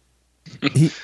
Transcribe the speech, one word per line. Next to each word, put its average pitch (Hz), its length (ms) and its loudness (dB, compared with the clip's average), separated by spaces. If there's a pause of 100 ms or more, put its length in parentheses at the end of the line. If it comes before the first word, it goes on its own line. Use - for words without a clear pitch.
(720)
He, 151 180 4 (120)